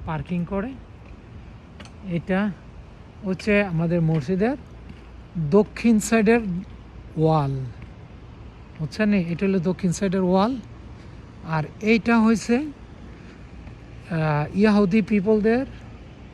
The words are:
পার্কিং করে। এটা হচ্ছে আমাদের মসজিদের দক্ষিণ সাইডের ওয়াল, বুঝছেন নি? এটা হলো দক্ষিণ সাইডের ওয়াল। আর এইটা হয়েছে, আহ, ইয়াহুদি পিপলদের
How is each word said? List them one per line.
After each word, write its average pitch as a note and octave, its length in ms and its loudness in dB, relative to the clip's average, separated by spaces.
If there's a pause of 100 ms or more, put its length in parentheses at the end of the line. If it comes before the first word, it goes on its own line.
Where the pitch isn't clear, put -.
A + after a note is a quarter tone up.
পার্কিং E3+ 400 -4
করে। G3 280 -4 (1400)
এটা F#3 420 0 (720)
হচ্ছে G3+ 400 2
আমাদের E3+ 380 0
মসজিদের F3 560 2 (960)
দক্ষিণ G#3+ 480 4
সাইডের A3+ 400 4 (800)
ওয়াল, C#3+ 480 2 (1120)
বুঝছেন G#3 300 0
নি? G#3 80 4
এটা E3+ 280 0
হলো G3 140 2
দক্ষিণ F3+ 320 0
সাইডের F#3+ 300 0
ওয়াল। F#3+ 360 4 (840)
আর D#3+ 200 -2 (180)
এইটা A3+ 380 4
হয়েছে, A3 360 4
আহ, - 2000 -6
ইয়াহুদি G#3 440 6
পিপলদের G#3+ 640 2 (680)